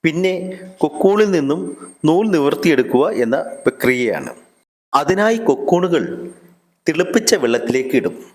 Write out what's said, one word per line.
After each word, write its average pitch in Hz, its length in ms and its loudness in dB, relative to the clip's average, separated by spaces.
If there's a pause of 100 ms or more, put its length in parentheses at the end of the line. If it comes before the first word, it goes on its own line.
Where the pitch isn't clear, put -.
പിന്നെ 175 280 0 (480)
കൊക്കൂണിൽ 202 540 2
നിന്നും 151 260 0 (440)
നൂൽ 170 200 4 (100)
നിവർത്തിയെടുക്കുക 139 720 2 (180)
എന്ന 113 140 0 (260)
പ്രക്രിയയാണ്. 123 680 -2 (600)
അതിനായി 196 540 2
കൊക്കൂണുകൾ 170 560 2 (840)
തിളപ്പിച്ച 214 560 0
വെള്ളത്തിലേക്ക് 120 580 -2
ഇടും. - 140 -4 (200)